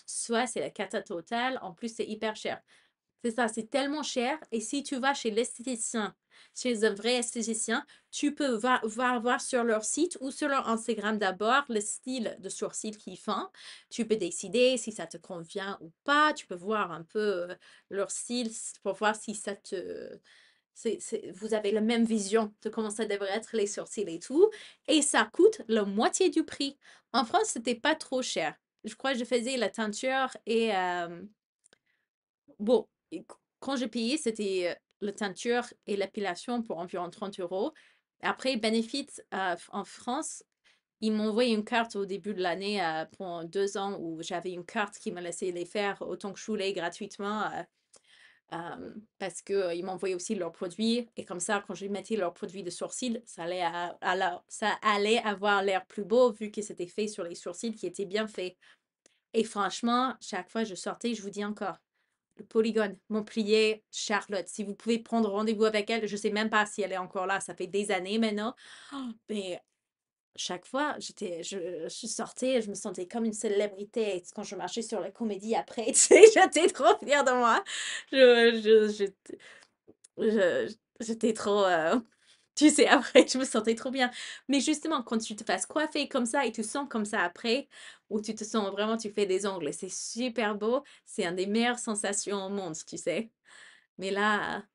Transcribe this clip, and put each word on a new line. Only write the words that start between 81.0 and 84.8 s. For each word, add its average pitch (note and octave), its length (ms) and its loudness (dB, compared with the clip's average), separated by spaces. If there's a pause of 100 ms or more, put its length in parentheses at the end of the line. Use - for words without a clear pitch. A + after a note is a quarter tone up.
trop, G#3 280 2
euh, F3+ 380 4 (260)
<laughs> - 300 -20
tu D4+ 120 10
sais, C4+ 200 6
après, B3 400 8
je B3+ 100 0
me C4 60 0
sentais A3+ 320 0
trop B3+ 160 -6
bien. B3+ 180 2 (380)
Mais C#4 100 4
justement, D4+ 460 0